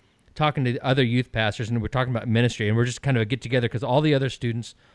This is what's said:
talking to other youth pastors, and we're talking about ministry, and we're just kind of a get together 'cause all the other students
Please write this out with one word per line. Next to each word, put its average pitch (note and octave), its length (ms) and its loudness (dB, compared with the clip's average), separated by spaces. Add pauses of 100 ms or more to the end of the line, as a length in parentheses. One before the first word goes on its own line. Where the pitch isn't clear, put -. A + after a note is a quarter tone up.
(360)
talking D3 300 0
to B2 140 0
other C3+ 240 2
youth B2 280 0
pastors, A2 380 -2
and A#2 120 0
we're G#2+ 60 -4
talking B2+ 260 -2
about A2+ 140 -4
ministry, A#2 400 2
and G#2+ 80 2
we're A#2+ 100 4
just B2 160 -6
kind C3+ 160 0
of A2+ 40 2
a A2 40 0
get A#2 160 -4
together A#2+ 280 0
'cause A#2 140 -6
all C3 180 2
the D3+ 120 2
other C3+ 160 0
students A#2 460 -6 (200)